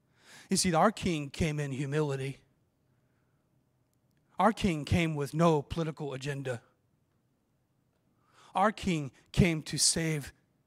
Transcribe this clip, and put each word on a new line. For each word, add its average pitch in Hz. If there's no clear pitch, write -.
You 190
see, 180
our 175
king 151
came 151
in 143
humility. 139
Our 208
king 156
came 160
with 143
no 160
political 156
agenda. 131
Our 196
king 156
came 165
to 151
save 160